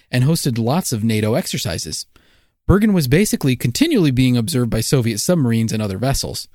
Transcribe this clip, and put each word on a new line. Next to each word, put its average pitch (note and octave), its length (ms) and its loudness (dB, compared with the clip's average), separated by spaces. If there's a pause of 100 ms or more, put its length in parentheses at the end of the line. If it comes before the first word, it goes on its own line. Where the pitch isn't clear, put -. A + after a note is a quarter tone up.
(100)
and B2 140 2
hosted C#3+ 340 0
lots C3 340 -2
of A2 120 -2
nato A2 300 2
exercises. - 720 -6 (600)
Bergen G3+ 260 4
was E3 140 2
basically D3 480 2
continually F3+ 560 0
being B2+ 260 2
observed A#2+ 320 0
by A2+ 120 -2
Soviet A2+ 400 0
submarines A#2 520 0
and A2 80 -2
other G2 160 -4
vessels. A#2 580 -4